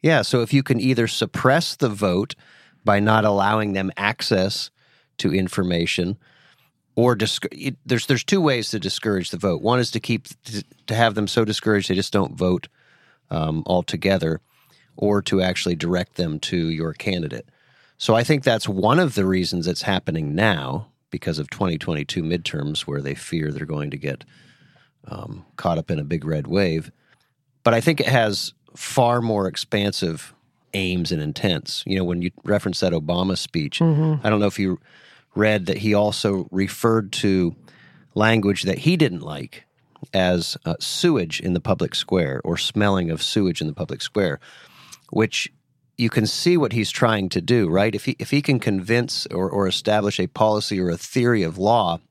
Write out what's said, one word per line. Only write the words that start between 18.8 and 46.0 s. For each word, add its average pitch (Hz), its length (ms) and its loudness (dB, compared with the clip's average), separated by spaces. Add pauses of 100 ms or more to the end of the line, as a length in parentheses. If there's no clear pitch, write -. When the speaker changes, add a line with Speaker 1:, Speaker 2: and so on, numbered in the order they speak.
Speaker 1:
of 156 160 0
the 98 100 2
reasons 90 420 0
it's 87 140 -4
happening 80 540 -2
now, 92 520 0 (240)
because 78 280 -6
of 73 100 -6
twenty 87 280 -2
twenty-two 76 460 -4
midterms, 78 580 -4
where 71 200 -6
they 69 140 -6
fear 76 360 -6
they're 71 140 -8
going 73 260 -6
to 73 60 -10
get, 71 260 -8 (840)
um, - 380 -14 (120)
caught 85 200 0
up 80 140 -6
in 78 80 -2
a 73 40 -6
big 73 200 -4
red 76 240 -2
wave. 82 440 0 (720)
But 113 100 6
I 117 80 2
think 156 180 2
it - 80 2
has 113 460 2 (220)
far 120 460 2
more 107 260 0
expansive 98 840 -4 (420)
aims 90 360 -2
and 85 100 -2
intents. 76 680 -4
You 95 100 -2
know, 92 60 0
when 87 180 -2
you 87 80 -2 (140)
reference 98 380 -2
that 90 120 0
Obama 87 440 0
speech, - 420 -6
Speaker 2:
Mm-hmm. 156 460 2
Speaker 1:
I 110 40 4
don't 107 100 2
know 104 60 2
if 98 140 -2
you 92 200 0 (560)
read 104 300 2
that 92 140 -2
he 107 160 2
also 101 560 0
referred 98 600 0
to 92 420 2 (580)
language 104 500 4
that 95 160 -2
he 175 160 4
didn't 110 260 2
like 73 420 -12 (500)
as, 90 520 0
uh, 82 140 -2
sewage 117 600 0
in 90 140 -2
the 87 60 0
public - 360 -2
square 80 480 0
or 87 140 -2
smelling 98 520 0
of 80 140 -4
sewage 92 380 0
in 78 60 -2
the 73 60 -6
public 73 280 -8
square, 87 380 -2 (720)
which - 420 -2 (460)
you 117 120 2